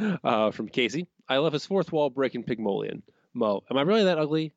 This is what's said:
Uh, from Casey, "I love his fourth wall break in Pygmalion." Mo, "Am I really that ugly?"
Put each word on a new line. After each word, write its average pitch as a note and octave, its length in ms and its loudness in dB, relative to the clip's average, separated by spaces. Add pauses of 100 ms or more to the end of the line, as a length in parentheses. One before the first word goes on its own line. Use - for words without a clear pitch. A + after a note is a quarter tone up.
(240)
Uh, A2 280 2
from A2 180 -6
Casey, B2+ 380 -2 (200)
"I C3 100 2
love D3 140 2
his D3 140 -4
fourth G3 260 -2
wall D3 180 2
break C3 260 -2
in A#2 80 -6
Pygmalion." G#2+ 600 -4 (300)
Mo, G#2+ 360 0
"Am B2+ 80 0
I C#3 40 4
really G3+ 240 4
that F3+ 120 2
ugly?" D#3 400 -2